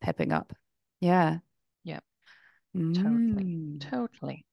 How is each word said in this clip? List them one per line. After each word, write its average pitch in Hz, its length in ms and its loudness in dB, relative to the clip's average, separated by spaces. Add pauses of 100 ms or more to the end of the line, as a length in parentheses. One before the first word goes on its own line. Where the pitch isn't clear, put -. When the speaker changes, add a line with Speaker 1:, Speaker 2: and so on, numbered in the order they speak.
Speaker 1:
pepping - 300 -2
up. - 220 -2 (480)
Yeah. 175 380 4 (440)
Speaker 2:
Yeah. 156 180 -10 (720)
Totally. 196 720 2
Speaker 1:
Mm. 160 360 -6
Speaker 2:
Totally. 156 720 -8